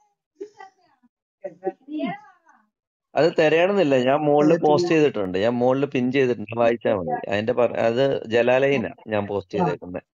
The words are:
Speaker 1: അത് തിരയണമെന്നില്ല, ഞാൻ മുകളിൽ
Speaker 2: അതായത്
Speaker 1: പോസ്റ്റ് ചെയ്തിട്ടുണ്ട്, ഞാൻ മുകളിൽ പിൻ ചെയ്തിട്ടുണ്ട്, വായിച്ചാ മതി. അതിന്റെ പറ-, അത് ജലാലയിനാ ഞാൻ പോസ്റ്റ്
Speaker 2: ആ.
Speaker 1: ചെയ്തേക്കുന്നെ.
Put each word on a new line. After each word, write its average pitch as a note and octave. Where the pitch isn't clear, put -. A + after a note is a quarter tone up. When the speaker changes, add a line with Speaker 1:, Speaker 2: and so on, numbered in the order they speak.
Speaker 1:
അത് D#3+
തിരയണമെന്നില്ല, E3
ഞാൻ C3
മുകളിൽ D3
Speaker 2:
അതായത് E3
Speaker 1:
പോസ്റ്റ് D3+
ചെയ്തിട്ടുണ്ട്, A2+
ഞാൻ A2
മുകളിൽ B2+
പിൻ B2+
ചെയ്തിട്ടുണ്ട്, B2
വായിച്ചാ A#2
മതി. E2+
അതിന്റെ A2
പറ-, A#2+
അത് A#2+
ജലാലയിനാ B2
ഞാൻ G#2
പോസ്റ്റ് G2+
Speaker 2:
ആ. -
Speaker 1:
ചെയ്തേക്കുന്നെ. F2+